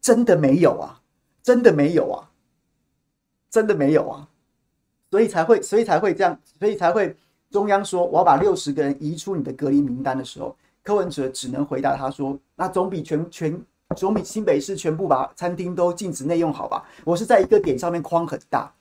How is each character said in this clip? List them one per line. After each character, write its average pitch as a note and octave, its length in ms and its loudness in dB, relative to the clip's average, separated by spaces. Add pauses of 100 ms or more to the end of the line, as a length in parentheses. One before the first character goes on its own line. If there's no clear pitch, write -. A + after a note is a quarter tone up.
真 A#3+ 240 4
的 F#3+ 120 6
没 D3 220 4
有 D#3+ 200 4
啊， - 220 -14 (420)
真 B3 200 4
的 G#3+ 100 10
没 D3+ 220 2
有 - 160 0
啊， - 180 -8 (1200)
真 A3 180 2
的 G#3 80 2
没 D3 200 2
有 C#3 120 2
啊， C#3+ 220 -14 (840)
所 G3+ 120 4
以 A3+ 60 2
才 E3 140 -2
会， G3 200 4
所 G3+ 160 -2
以 A#3 60 2
才 E3+ 140 2
会 F#3+ 140 0
这 G3 100 -2
样， E3+ 160 0 (200)
所 G#3 100 -2
以 G#3 80 -2
才 F3 160 0
会 F#3+ 240 -2 (340)
中 G3+ 180 0
央 G3 140 2
说 F3+ 220 -2
我 F3 140 0
要 F3+ 60 4
把 C#3+ 120 6
六 F#3 180 2
十 C#3+ 180 -6
个 C#3+ 100 -2
人 C#3 180 0
移 D#3 160 -6
出 F#3+ 180 -6
你 D#3 80 -4
的 D3 120 -6
隔 C3+ 160 -2
离 C#3+ 100 4
名 B2+ 220 -2
单 C3+ 160 -2
的 C3+ 40 -8
时 - 160 -16
候， A#2+ 160 -10 (280)
柯 G3+ 120 0
文 F#3 140 2
哲 C3+ 220 -4
只 B2+ 180 -10
能 C3+ 160 -4
回 C3+ 160 -6
答 C#3 160 0
他 C3+ 140 -6
说 C#3 280 -6 (180)
：“那 F#3 120 -4
总 F#3 220 -2
比 F3+ 120 -6
全， D#3+ 280 -4
全， D#3+ 340 -8 (320)
总 F#3+ 160 -2
比 G3+ 100 0
新 G#3+ 220 -8
北 D3 160 2
市 F#3+ 160 -8
全 D#3 180 -4
部 F3 140 -4
把 C3+ 260 0
餐 F3 220 -6
厅 F3+ 180 -6
都 F3 200 0
禁 F3+ 180 -8
止 C3+ 120 -10
内 E3 140 0
用 D#3+ 140 0
好 - 160 -8
吧？ - 180 -8 (180)
我 E3+ 120 0
是 G#3+ 80 -4
在 G#3+ 160 4
一 F#3 60 2
个 G#3 120 4
点 D#3 200 0
上 F3 120 -4
面 E3+ 120 -4
框 E3+ 240 -2
很 D3+ 120 -8 (120)
大。” D#3 200 -4 (100)